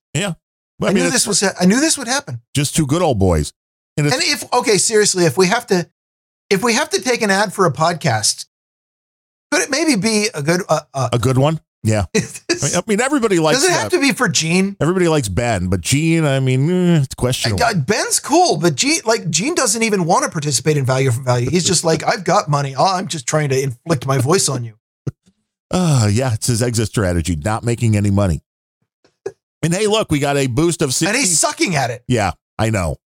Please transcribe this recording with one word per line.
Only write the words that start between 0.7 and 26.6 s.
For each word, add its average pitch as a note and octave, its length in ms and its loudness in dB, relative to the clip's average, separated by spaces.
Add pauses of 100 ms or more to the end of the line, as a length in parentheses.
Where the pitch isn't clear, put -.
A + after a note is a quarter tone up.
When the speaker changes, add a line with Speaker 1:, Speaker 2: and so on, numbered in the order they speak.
Speaker 1:
Well, G3 80 -2
I - 40 2
Speaker 2:
I - 20 2
Speaker 1:
mean, A#3+ 100 2
Speaker 2:
knew C4 40 0
Speaker 1:
it's B3+ 60 0
Speaker 2:
this A3+ 140 0
was G#3 140 -2
ha-, G3 180 0
I F3+ 60 2
knew G#3+ 140 4
this D#4 180 0
would B3 100 -10
happen. A#3 340 -6 (140)
Speaker 1:
Just C#3+ 200 -2
two D#3 120 2
good D#3+ 140 0
old C3+ 180 0
boys. E2+ 340 0 (440)
And D3 100 2
it's F#3+ 80 2
Speaker 2:
And D#4+ 100 -2
if, D4 280 -4
okay, A3+ 240 2
seriously, F#3+ 480 2
if D#3+ 120 2
we F#3 100 4
have A#3 200 -2
to, F3+ 200 0 (600)
if F#3+ 140 2
we A#3 100 2
have D4+ 180 0
to D#4 100 -2
take A#3+ 200 0
an G#3+ 80 2
ad G3 240 0
for F#3+ 120 2
a D#3 80 2
podcast, D3+ 720 -2 (1040)
could D4 100 2
it - 80 -6
maybe D4 280 0
be G#3 360 0
a D3+ 80 -6
good, E3+ 280 0
uh, D#3 100 2 (140)
uh, C3 180 -4
Speaker 1:
A A#2+ 80 0
good B2+ 180 2
one? D#3 220 2 (240)
Yeah. G#2+ 260 2
Speaker 2:
<laughs> - 40 -6
Is - 340 -4
this E4+ 300 -2
Speaker 1:
I F3+ 100 0
mean, G#3 140 0
everybody A#3 380 2
likes D#3+ 200 2
Speaker 2:
Does F4+ 100 2
it F4 40 2
have - 180 -2
Speaker 1:
that. F4+ 60 2
Speaker 2:
to C4+ 40 -2
be C4+ 120 2
for A#3 160 0
Gene? F3+ 500 0
Speaker 1:
Everybody E3+ 300 2
likes D3 180 0
Ben, F#2+ 400 -2
but F#2 140 -2
Gene, E3 440 0
I C3+ 140 2
mean, C3 300 2
eh, F3 320 2
it's - 140 -4
questionable. B2 480 -2
Speaker 2:
Uh, A#3 100 0
Ben's A3 460 -2
cool, D4 380 2
but D#3 180 0
Gene, D#4 280 0
like, G#3 260 0
Gene A#3 260 -2
doesn't A#3 280 0
even G3+ 220 0
wanna A#3+ 240 2
participate D3+ 480 0
in C3+ 80 0
Value C3 260 2
for A#2 100 -2
Value. B2 280 0
He's E3+ 160 0
just - 180 0
like, D#3+ 240 2
"I've G3 160 -2
got F#3+ 260 0
money. C#3 280 -2
Oh, D3+ 80 2
I'm F#3 220 0
just D3+ 200 -8
trying D3+ 220 0
to C3 120 2
inflict C3+ 440 -4
my C3+ 140 0
voice D#3 280 0
on C3 160 -4
you." A2+ 140 -14 (960)
Speaker 1:
Uh, D3 380 2
yeah, A#2+ 220 0
it's - 140 -4
his A2+ 140 0